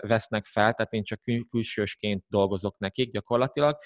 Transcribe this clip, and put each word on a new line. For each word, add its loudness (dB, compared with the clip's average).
vesznek 0
fel, 2
tehát -4
én -2
csak -10
kül-, -4
külsősként -4
dolgozok 0
nekik -4
gyakorlatilag, 0